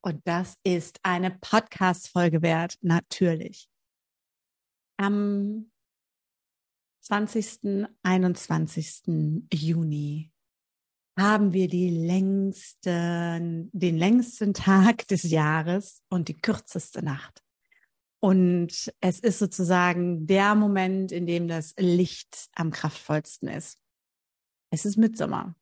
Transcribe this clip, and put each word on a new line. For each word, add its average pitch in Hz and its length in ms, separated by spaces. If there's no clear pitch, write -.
Und 165 220
das 180 400
ist 180 400
eine 185 260
Podcast-Folge 180 1120
wert, 165 400
natürlich. 170 880
Am 202 720
zwanzigsten, 208 840
einundzwanzigsten 160 1500
Juni 156 800
haben 202 380
wir 185 140
die 180 240
längsten, 170 1800
den 170 240
längsten 208 580
Tag 196 540
des 190 140
Jahres 160 840
und 175 180
die 156 100
kürzeste - 680
Nacht. 143 400
Und 180 800
es 185 200
ist 214 180
sozusagen 180 880
der 196 300
Moment, 190 560
in 175 160
dem 170 200
das 165 300
Licht 180 800
am 165 160
kraftvollsten - 760
ist. - 300
Es 160 120
ist 202 100
Mitsommer. 214 680